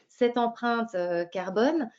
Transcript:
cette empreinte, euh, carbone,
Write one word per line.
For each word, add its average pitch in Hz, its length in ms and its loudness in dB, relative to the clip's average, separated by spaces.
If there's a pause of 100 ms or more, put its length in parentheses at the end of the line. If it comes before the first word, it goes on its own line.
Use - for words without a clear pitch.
cette 240 300 0
empreinte, 233 560 0
euh, 175 300 0
carbone, 214 760 0